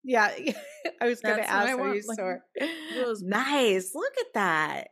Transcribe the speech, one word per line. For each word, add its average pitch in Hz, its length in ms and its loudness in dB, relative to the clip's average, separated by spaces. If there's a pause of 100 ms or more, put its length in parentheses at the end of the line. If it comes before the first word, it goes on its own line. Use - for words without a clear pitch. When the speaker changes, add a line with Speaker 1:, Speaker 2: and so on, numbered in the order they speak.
Speaker 1:
Yeah, 220 320 4 (320)
<laughs> 587 340 -10
I 240 60 2
was 240 160 0
gonna 214 180 2
Speaker 2:
That's - 120 -2
what - 0 -
Speaker 1:
ask, 202 140 4
Speaker 2:
I 262 120 0
Speaker 1:
"Are 185 80 -2
you - 0 -
Speaker 2:
want, 208 200 -2
like, 226 100 -6
Speaker 1:
sore?" 185 280 -4 (460)
Speaker 2:
those 233 320 -2
Speaker 1:
Nice. 214 720 2
Look 466 260 -4
at - 140 -4
that. 156 560 0